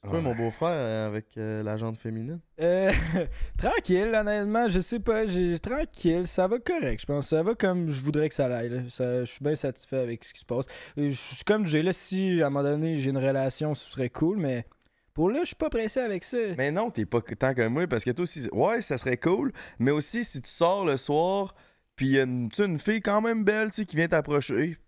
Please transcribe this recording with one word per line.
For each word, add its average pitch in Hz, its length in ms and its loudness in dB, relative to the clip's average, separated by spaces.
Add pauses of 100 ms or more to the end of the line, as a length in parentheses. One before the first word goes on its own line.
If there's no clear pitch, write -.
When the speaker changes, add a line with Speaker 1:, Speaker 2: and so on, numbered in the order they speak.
Speaker 1:
Toi, - 100 -6
Speaker 2:
Ouais. 165 80 0
Speaker 1:
mon 135 120 0
beau-frère, 117 380 0
euh, 110 360 -2
avec, 107 180 -4 (120)
euh, 110 240 -4
la 107 160 -4
jante 113 200 -4
féminine. 113 420 -8 (200)
Speaker 3:
Euh, 180 320 4 (340)
<laughs> - 320 -4
tranquille, 214 580 2
honnêtement, 208 520 2
je 196 120 4
sais 233 200 -2
pas, 220 280 2
j'ai, 180 320 2
tranquille, 180 680 0
ça 185 200 2
va 220 100 2
correct, 226 440 -2
je - 40 -12
pense. 143 220 -2
Ça 160 160 4
va 208 100 2
comme 180 340 2
je 135 160 -4
voudrais 147 240 2
que 147 60 -4
ça 139 140 0
aille, 120 220 -2
là. 127 200 -4
Ça, 123 360 -2
je 120 60 -12
suis - 120 -12
bien 151 120 2
satisfait 135 440 -4
avec 120 240 -4
ce - 100 -14
qui - 60 -18
se - 60 -20
passe. 127 200 -2 (320)
Euh, 147 120 2
je 139 40 -2 (220)
suis - 80 -10
comme 208 240 2
Jay, 156 160 2
là, 180 100 2
si 185 480 0
à 147 60 4
un - 20 2
moment 143 180 0
donné 156 280 0
j'ai 139 160 0
une 135 80 0
relation, 135 560 0
ce - 160 -16
serait 127 180 -2
cool, 180 280 0
mais 127 280 -2 (480)
pour 165 160 2
là, 269 120 0
je 349 60 -2
suis - 80 -10
pas 311 140 -2
pressé 226 300 -2
avec 208 240 -2
ça. - 140 -4 (200)
Speaker 2:
Mais 135 140 0
non, 214 180 0
t'es 110 160 -2
pas 120 160 -2
tant 131 320 -2
comme 117 200 2
moi, 165 120 0
parce 123 180 0
que 123 80 0
toi 135 120 -2
aussi, 143 300 -4
ouais, 202 280 2
ça 143 160 -2
serait 127 200 0
cool, 220 340 2 (260)
mais 127 140 4
aussi 151 320 0
si - 180 -6
tu - 80 -8
sors 185 340 2
le 143 140 2
soir, 185 560 0 (420)
pis 131 120 0
y 135 120 6
a 135 40 4
une, 123 260 -2
tu - 60 -10
sais, 208 100 4
une 165 140 0
fille 214 220 0
quand 208 200 2
même 226 220 0
belle, 214 260 2
tu - 60 -10
sais, 214 100 -2
qui 151 120 -4
vient 170 100 4
t'approcher 147 680 2 (100)